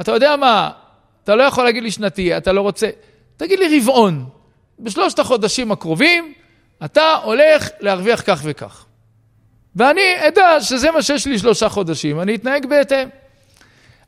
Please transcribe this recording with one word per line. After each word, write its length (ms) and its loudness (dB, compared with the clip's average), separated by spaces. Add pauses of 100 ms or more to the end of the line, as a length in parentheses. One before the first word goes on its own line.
אתה 120 -4
יודע 240 2
מה? 340 2 (540)
אתה 120 2
לא 60 4
יכול 220 2
להגיד 180 0
לי 80 -6
שנתי, 460 -4
אתה 160 -2
לא 80 0
רוצה. 300 -4 (460)
תגיד 220 -2
לי 220 2
רבעון. 480 2 (520)
בשלושת 380 -2
החודשים 540 -2
הקרובים, 600 -2 (520)
אתה 380 2
הולך 460 2 (120)
להרוויח 460 -2
כך 180 0
וכך. 400 -12 (920)
ואני 240 2 (180)
אדע 420 4
שזה 300 -2
מה 120 0
שיש 240 -2
לי 120 -2
שלושה 300 0
חודשים, 520 -4
אני 140 -2
אתנהג 320 -4
בהתאם. 420 0 (1000)